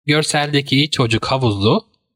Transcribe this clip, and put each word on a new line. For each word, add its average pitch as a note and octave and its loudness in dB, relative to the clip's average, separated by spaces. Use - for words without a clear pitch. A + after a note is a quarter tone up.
Görseldeki D3 0
çocuk A2+ -2
havuzu A#2+ 0